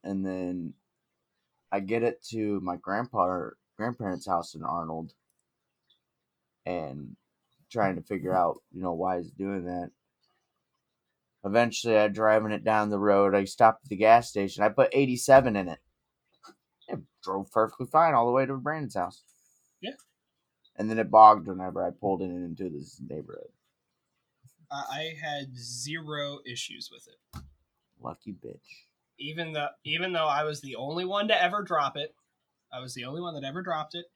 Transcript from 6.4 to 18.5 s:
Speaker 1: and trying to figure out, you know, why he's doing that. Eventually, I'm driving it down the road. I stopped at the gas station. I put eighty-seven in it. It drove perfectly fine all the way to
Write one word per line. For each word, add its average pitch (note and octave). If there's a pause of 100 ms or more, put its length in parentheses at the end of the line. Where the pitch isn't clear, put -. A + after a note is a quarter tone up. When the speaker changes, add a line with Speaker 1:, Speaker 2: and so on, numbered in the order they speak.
Speaker 1:
and D2 (560)
trying G2
to E2
figure F#2
out, F2 (120)
you F#2
know, F2+
why F2+
he's E2
doing G2
that. F2+ (1500)
Eventually, A2
I'm G#2+
driving G#2+
it G#2+
down G#2+
the G2+
road. G2+
I G2
stopped -
at -
the G#2
gas A2+
station. G2
I G#2+
put B2
eighty-seven B2+
in F2+
it. D#2+ (1080)
It - (240)
drove G2
perfectly A2
fine D#3+
all A#2
the A#2+
way C3
to C3+